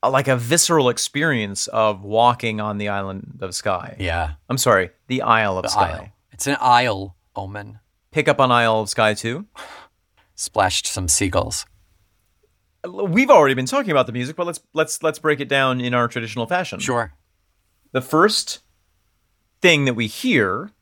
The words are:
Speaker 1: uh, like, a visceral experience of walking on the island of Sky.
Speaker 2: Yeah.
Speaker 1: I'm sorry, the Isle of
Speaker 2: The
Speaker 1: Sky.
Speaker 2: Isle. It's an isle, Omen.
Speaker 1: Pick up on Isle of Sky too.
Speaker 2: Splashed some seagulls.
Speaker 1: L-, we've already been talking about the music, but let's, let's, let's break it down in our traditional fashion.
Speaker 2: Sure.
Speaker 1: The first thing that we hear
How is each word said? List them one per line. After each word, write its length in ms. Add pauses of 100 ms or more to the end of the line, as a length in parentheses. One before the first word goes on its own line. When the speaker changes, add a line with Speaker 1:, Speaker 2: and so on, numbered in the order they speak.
Speaker 1:
uh, 80
like, 180
a 100
visceral 500
experience 760
of 360
walking 580
on 180
the 100
island 540
of 120
Sky. 440
Speaker 2:
Yeah. 360 (140)
Speaker 1:
I'm 80
sorry, 320 (200)
the 120
Isle 380
of 60
Speaker 2:
The 40
Speaker 1:
Sky. 220
Speaker 2:
Isle. 180 (240)
It's 140
an 160
isle, 520 (220)
Omen. 440 (300)
Speaker 1:
Pick 160
up 140
on 100
Isle 300
of 80
Sky 240
too. 320 (920)
Speaker 2:
Splashed 520
some 220
seagulls. 580 (1160)
Speaker 1:
L-, 220
we've 240
already 240
been 120
talking 240
about 160
the 60
music, 240
but 100
let's, 140 (120)
let's, 300
let's 160
break 220
it 80
down 320
in 140
our 140
traditional 380
fashion. 340
Speaker 2:
Sure. 320 (800)
Speaker 1:
The 80
first 600 (1000)
thing 260
that 80
we 120
hear 640 (120)